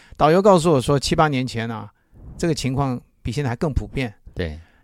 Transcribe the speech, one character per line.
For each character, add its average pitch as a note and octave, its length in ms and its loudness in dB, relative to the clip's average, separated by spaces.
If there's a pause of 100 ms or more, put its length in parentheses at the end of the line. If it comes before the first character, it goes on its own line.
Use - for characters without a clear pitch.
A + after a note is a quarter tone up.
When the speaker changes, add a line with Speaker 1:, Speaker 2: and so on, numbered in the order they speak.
(160)
Speaker 1:
导 D3 140 4
游 F3 100 6
告 G3 200 6
诉 E3+ 100 0
我 C#3 100 4
说， C#3+ 160 0
七 C#3 200 -2
八 D#3 100 4
年 C3 180 -2
前 A#2 240 -8
啊， G#2+ 220 -10 (480)
这 E3+ 80 -2
个 D#3+ 80 0
情 C3 180 -4
况 C3 280 -4 (200)
比 B2 120 -8
现 C#3+ 100 -4
在 C3 80 -2
还 A#2+ 60 -6
更 D3 180 -4
普 - 100 -2
遍。 A2+ 300 -8 (200)
Speaker 2:
对。 D#2+ 220 -6 (280)